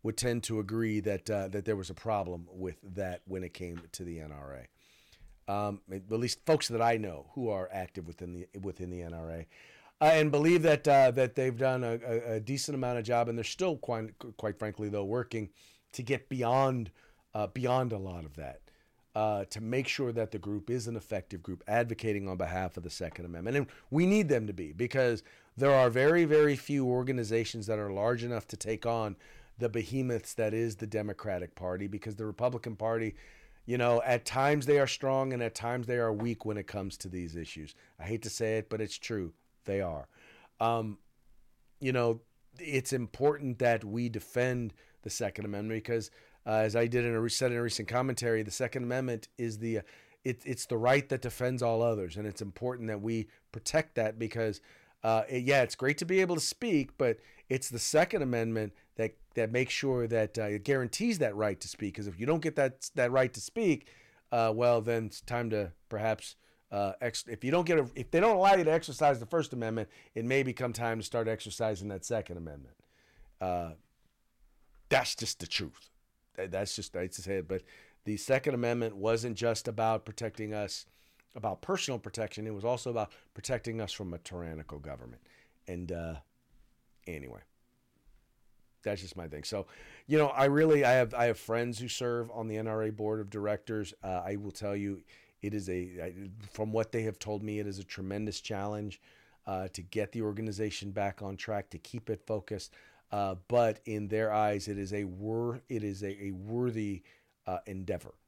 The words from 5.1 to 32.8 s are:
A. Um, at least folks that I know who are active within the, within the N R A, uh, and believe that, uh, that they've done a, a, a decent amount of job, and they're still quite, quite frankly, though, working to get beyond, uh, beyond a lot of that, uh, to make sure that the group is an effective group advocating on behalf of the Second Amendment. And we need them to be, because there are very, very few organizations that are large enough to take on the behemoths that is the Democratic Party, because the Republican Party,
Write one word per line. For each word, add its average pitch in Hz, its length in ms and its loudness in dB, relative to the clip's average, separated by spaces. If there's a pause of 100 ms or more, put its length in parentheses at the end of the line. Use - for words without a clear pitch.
A. 98 40 -2
Um, 101 280 -2 (120)
at 95 160 -10
least 113 380 -2
folks 156 220 4
that 113 120 -2
I 117 180 6
know 85 360 -6
who 123 140 -2
are 95 240 -2
active 92 340 -8
within 87 260 -10
the, 87 140 -12 (140)
within 92 300 -8
the 87 120 -8
N 85 100 -8
R 82 160 -10
A, 82 180 -8 (540)
uh, 156 120 8
and 156 180 6
believe 156 320 6
that, 151 240 4
uh, 135 240 10
that 123 240 2
they've 131 220 0
done 131 260 2
a, 117 240 -2
a, 117 280 -2
a 110 60 -2
decent 139 360 -4
amount 123 220 -2
of 113 60 -4
job, 120 240 2
and 117 80 -2
they're 113 80 -4
still 175 320 -2
quite, 110 400 -6 (200)
quite 104 200 -2
frankly, 107 320 -4
though, 101 160 0
working 110 460 -2 (420)
to 131 120 -8
get 131 240 -2
beyond, 127 640 4 (420)
uh, 104 140 0
beyond 123 440 2
a 104 60 -4
lot 90 260 -8
of 73 120 -14
that, 67 240 -10 (540)
uh, 107 300 2
to 107 160 -10
make 123 260 -2
sure 127 240 0
that 113 200 -2
the 110 80 -6
group 101 320 -4
is 120 160 -2
an 117 100 -6
effective 95 460 -6
group 90 260 -8
advocating 110 580 0
on 92 120 -4
behalf 90 400 -2
of 87 40 -10
the 87 60 -10
Second 87 380 -8
Amendment. 90 320 -2
And 131 80 0 (240)
we 165 160 4
need 196 220 6
them 117 180 4
to 104 80 -6
be, 82 180 -8
because 120 500 2 (320)
there 139 200 6
are 127 160 10
very, 151 340 6
very 147 320 8
few 139 300 0
organizations 120 800 0
that 107 120 0
are 104 140 -4
large 113 320 0
enough 120 240 -4
to 110 80 -10
take 110 300 -4
on 110 300 0 (420)
the 117 100 0
behemoths 117 680 -2
that 107 200 0
is 113 220 0
the 110 100 -8
Democratic 101 680 -4
Party, 92 340 -4
because 101 280 -8
the 107 80 -6
Republican 117 500 -2
Party, 110 400 -2 (520)